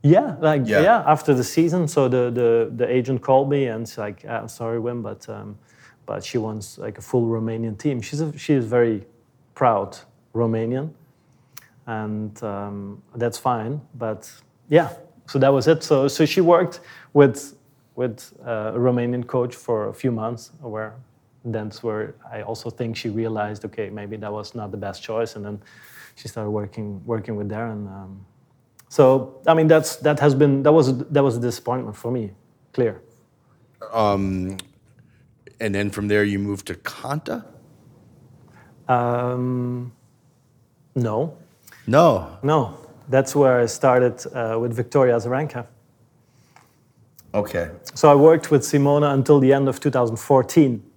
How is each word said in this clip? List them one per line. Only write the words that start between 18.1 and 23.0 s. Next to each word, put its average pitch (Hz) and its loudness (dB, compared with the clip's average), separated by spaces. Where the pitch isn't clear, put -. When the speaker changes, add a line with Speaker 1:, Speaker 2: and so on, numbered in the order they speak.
Speaker 1:
uh, 110 -6
a - -2
Romanian 123 0
coach 123 -4
for 107 -4
a - -12
few 131 -4
months, 117 -8
where 110 -10
that's 110 -8
where 107 -6
I 110 -12
also 113 -10
think 113 -8
she 117 -8